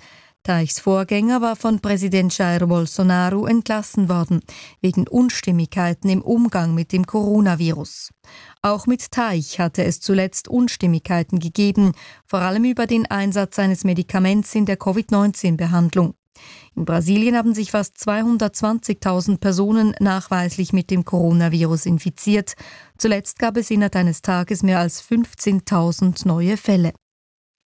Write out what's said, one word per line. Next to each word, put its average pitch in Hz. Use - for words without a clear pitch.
Teichs 165
Vorgänger 208
war 226
von 220
Präsident 190
Jair 175
Bolsonaro 180
entlassen 214
worden, 170
wegen 185
Unstimmigkeiten 180
im 190
Umgang 202
mit 165
dem 185
Coronavirus. 190
Auch 208
mit 247
Teich 202
hatte 175
es -
zuletzt 190
Unstimmigkeiten 180
gegeben, 196
vor 185
allem 190
über 240
den 226
Einsatz 196
eines 190
Medikaments 190
in 208
der 196
covid 196
neunzehn 202
Behandlung. 170
In 165
Brasilien 202
haben 233
sich 214
fast 208
zweihundertzwanzigtausend 214
Personen 208
nachweislich 185
mit 185
dem 180
Coronavirus 170
infiziert. 185
Zuletzt 202
gab 226
es 226
innerhalb 208
eines 175
Tages 180
mehr 185
als 175
fünfzehntausend 190
neue 175
Fälle. 180